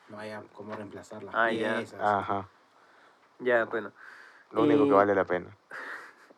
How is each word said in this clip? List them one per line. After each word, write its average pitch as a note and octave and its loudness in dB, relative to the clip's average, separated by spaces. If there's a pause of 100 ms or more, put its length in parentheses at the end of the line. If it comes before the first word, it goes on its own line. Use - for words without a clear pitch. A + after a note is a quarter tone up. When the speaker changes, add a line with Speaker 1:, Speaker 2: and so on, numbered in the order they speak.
(100)
Speaker 1:
no G#2+ -16
haya G#2+ -12 (100)
cómo G#2 -14
reemplazar G#2 -14
las G2 -10
Speaker 2:
Ah, A2+ 2
ya. A2 -2
Speaker 1:
piezas. G#2 -10
Speaker 3:
Ajá. G2 0 (920)
Speaker 2:
Ya, B2 2
bueno. A2 -6 (580)
Speaker 3:
Lo - 2
único D3 6
que C#3+ 6
Speaker 2:
Y C#3 4
Speaker 3:
vale G2+ 6
la F#2+ 2
pena. F2+ -4 (800)